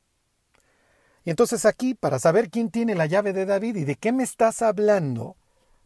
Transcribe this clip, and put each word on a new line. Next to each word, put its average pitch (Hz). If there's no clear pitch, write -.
Y 170
entonces 226
aquí, 254
para 135
saber 175
quién 233
tiene 226
la 160
llave 196
de 190
David 202
y 165
de 139
qué 220
me 262
estás -
hablando, 185